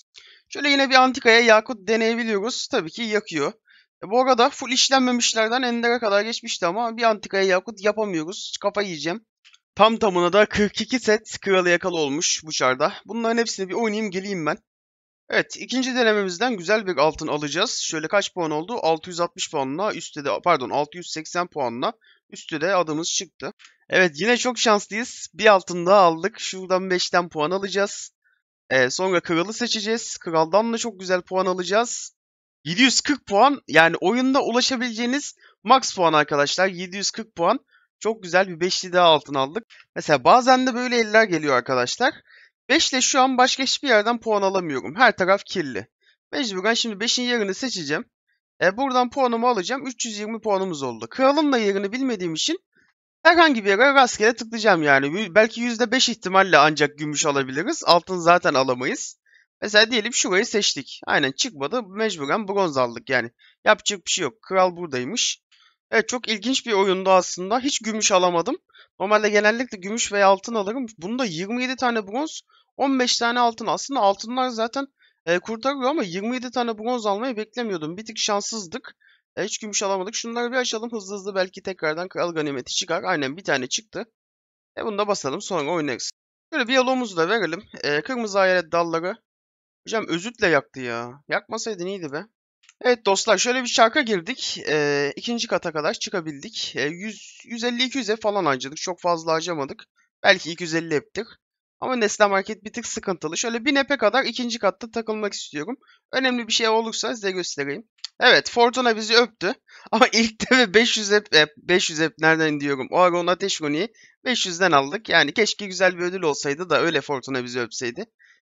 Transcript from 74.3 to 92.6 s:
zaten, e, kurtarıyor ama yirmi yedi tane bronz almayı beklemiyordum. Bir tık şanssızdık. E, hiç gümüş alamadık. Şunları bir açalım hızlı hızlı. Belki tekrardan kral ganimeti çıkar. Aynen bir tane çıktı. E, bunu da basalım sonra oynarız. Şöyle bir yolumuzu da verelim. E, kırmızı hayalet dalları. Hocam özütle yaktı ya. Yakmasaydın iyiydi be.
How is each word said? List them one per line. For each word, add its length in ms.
zaten, 380
e, 140
kurtarıyor 500
ama 140
yirmi 320
yedi 160
tane 260
bronz 280
almayı 320
beklemiyordum. 600
Bir 80
tık 120
şanssızdık. 800
E, 80
hiç 140
gümüş 260
alamadık. 320
Şunları 360
bir 60
açalım 340
hızlı 240
hızlı. 200
Belki 260
tekrardan 460
kral 260
ganimeti 400
çıkar. 300
Aynen 340
bir 60
tane 240
çıktı. 380
E, 80
bunu 120
da 100
basalım 340
sonra 300
oynarız. 400
Şöyle 140
bir 60
yolumuzu 440
da 120
verelim. 340
E, 180
kırmızı 380
hayalet 320
dalları. 460
Hocam 200
özütle 400
yaktı 320
ya. 500
Yakmasaydın 560
iyiydi 260
be. 140